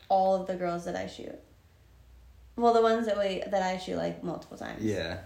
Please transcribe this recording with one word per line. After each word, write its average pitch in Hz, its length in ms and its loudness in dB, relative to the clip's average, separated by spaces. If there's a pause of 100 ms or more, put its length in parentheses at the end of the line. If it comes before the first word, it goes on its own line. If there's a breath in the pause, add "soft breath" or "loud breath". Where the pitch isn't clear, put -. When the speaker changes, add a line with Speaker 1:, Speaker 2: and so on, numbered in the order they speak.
Speaker 1:
all 190 260 6
of 185 120 -2
the 190 80 -2
girls 175 300 -2
that 175 100 -4
I - 120 -4
shoot. - 280 -12 (1200)
Well, 233 160 6
the 226 80 6
ones 226 240 4
that 202 120 0
we, 196 300 0
that 196 160 0
I 185 140 -2
shoot, 180 200 -6
like, 170 260 -4
multiple - 340 -8
times. - 260 -10
Speaker 2:
Yeah, 92 420 -2